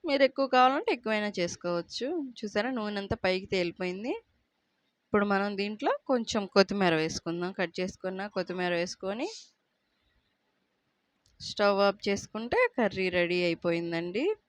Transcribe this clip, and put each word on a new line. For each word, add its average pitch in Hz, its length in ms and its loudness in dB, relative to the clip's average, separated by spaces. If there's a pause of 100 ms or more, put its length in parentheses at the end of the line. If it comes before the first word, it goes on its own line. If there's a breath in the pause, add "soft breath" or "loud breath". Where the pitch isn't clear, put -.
మీరు 277 260 2
ఎక్కువ 269 260 0
కావాలంటే 262 380 4
ఎక్కువైనా 220 360 -2 (100)
చేసుకోవచ్చు. 175 680 -4 (320)
చూసారా 214 380 -2
నూనె 208 240 -4
అంతా 202 140 -6 (100)
పైకి 185 280 0
తేలిపోయింది. 185 600 -2 (880)
ఇప్పుడు 208 260 2
మనం 202 320 0
దీంట్లో 208 340 -2 (160)
కొంచెం 233 340 0 (140)
కొత్తిమీర 190 480 6
వేసుకుందాం. 170 560 -4
కట్ 170 180 -4
చేసుకున్న 190 580 -6
కొత్తిమీర 180 460 -2
వేసుకొని 196 460 -6 (2250)
స్టవ్ 202 460 0
ఆఫ్ 196 200 -2
చేసుకుంటే 220 520 -2 (160)
కర్రీ 190 340 0
రెడీ 175 380 2
అయిపోయిందండి. 170 760 -2 (240)